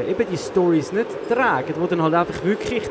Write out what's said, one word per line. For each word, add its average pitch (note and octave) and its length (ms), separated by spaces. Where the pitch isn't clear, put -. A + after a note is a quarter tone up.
eben A3+ 200
die E3+ 80
Storys E3+ 540
nicht A3 160
tragen, F3+ 500
wo F3 60
dann E3 160
halt D#3+ 120
einfach E3+ 300
wirklich A3 480